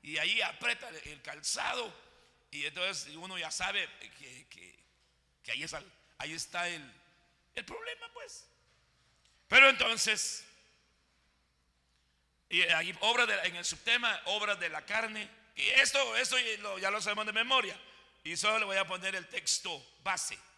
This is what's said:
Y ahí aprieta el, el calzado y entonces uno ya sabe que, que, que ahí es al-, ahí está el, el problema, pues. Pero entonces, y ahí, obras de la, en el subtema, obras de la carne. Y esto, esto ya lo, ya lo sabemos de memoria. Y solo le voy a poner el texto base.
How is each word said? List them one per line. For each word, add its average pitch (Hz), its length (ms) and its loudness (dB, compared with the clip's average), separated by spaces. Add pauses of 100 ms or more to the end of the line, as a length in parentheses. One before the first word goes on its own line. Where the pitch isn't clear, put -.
Y 151 140 -4
ahí 202 240 2
aprieta 226 460 -4
el, 160 80 -14 (160)
el 139 100 -18
calzado 214 720 -4 (540)
y 147 160 -6
entonces 165 480 -4
uno 180 240 -10
ya 160 140 -6
sabe 190 360 -2 (300)
que, 127 300 -20
que, - 360 -20 (600)
que 113 80 -6
ahí 131 100 -4
es 156 100 -8
al-, 170 200 -12 (260)
ahí 151 140 -8
está 175 360 -6
el, 160 140 -8 (720)
el - 100 -8
problema, 466 480 -12
pues. 480 320 -16 (1000)
Pero 269 220 10
entonces, 226 760 0 (2000)
y 175 140 6
ahí, 170 360 4
obras 233 300 4
de 208 80 2
la, 175 80 -2
en 175 100 -2
el 175 100 -8
subtema, 226 600 0
obras 208 340 0
de 170 120 -2
la 156 140 -8
carne. 214 460 -4 (240)
Y 160 140 0
esto, 262 480 4
esto 254 200 2
ya 226 220 2
lo, 202 220 -6
ya 190 100 2
lo 208 100 0
sabemos 208 260 -2
de 214 60 -4
memoria. 233 460 2 (460)
Y 165 120 -6
solo 214 220 4
le 220 60 2
voy 196 140 0
a 190 100 2
poner 185 260 -4
el 180 140 -6
texto - 760 -4
base. 185 340 -4 (220)